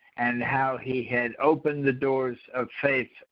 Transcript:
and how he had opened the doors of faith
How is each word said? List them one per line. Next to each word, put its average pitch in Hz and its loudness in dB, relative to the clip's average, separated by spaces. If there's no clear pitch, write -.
and 120 0
how 131 0
he 127 -4
had 120 -2
opened 147 2
the 135 4
doors 131 0
of 127 -2
faith 135 0